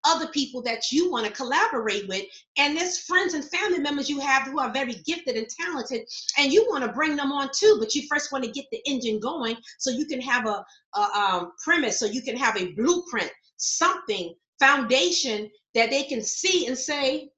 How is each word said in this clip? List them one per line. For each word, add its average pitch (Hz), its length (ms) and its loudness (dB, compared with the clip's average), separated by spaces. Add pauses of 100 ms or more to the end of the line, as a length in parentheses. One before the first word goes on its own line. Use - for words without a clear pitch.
other 320 240 2
people 254 340 -4
that 233 300 -2
you 349 200 4
wanna 220 180 -2
collaborate 233 760 0
with, 190 180 -4 (320)
and 294 200 2
there's 359 220 -2
friends 349 340 2
and 285 160 -4
family 359 300 0
members 285 300 -2
you 285 100 -2
have 269 240 2
who 277 140 -6
are 254 140 -2
very 254 240 -2 (100)
gifted 302 300 -4
and 220 140 -4
talented, 294 580 -6 (300)
and 277 140 4
you 440 180 6
wanna 269 220 -2
bring 302 240 0
them 277 160 -2
on 277 220 -2
too, 427 260 8
but 226 140 -2
you - 140 -4
first 294 240 -2
wanna 262 160 -2
get 269 240 -8
the 226 140 -8
engine 240 340 -2
going 233 380 -4 (200)
so - 140 -2
you 262 140 -2
can 269 160 -6
have 240 240 0
a, 208 200 -2 (300)
a, 208 40 0
um, 196 520 0 (120)
premise, 302 360 2
so 240 60 0
you 220 160 -2
can 247 160 -6
have 233 200 2
a 180 160 -2
blueprint, 240 580 0 (260)
something, 202 760 -2 (260)
foundation 269 920 4 (240)
that 226 140 4
they 277 140 2
can 233 200 -4
see 349 440 0
and 254 100 -2
say 285 600 -2